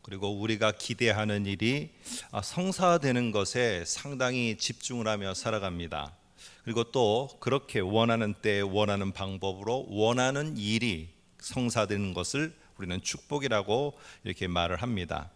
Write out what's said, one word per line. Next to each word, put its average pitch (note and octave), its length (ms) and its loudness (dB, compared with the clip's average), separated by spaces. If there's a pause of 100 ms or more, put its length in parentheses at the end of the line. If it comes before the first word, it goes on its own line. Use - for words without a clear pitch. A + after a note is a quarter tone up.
그리고 G2 300 -4
우리가 G#2+ 400 2
기대하는 G#2+ 720 2
일이, A#2+ 460 0 (400)
아, A2 100 -4
성사되는 E3 920 2
것에 G2+ 520 2
상당히 B2+ 720 -2
집중을 A#2+ 520 -4
하며 G2+ 260 -2
살아갑니다. F2 760 -4 (500)
그리고 A#2 220 0
또 A#2+ 440 4 (120)
그렇게 B2 400 0
원하는 A2 640 4
때에 G2+ 180 2
원하는 G2+ 500 0
방법으로 G2 760 -4
원하는 B2+ 680 2
일이 G#2 520 0 (320)
성사되는 G#2+ 720 0
것을 C#3+ 400 -2 (240)
우리는 F#2+ 240 -6
축복이라고 C3 920 -2 (280)
이렇게 F#2+ 240 -6
말을 F2 360 0
합니다. F2 540 -4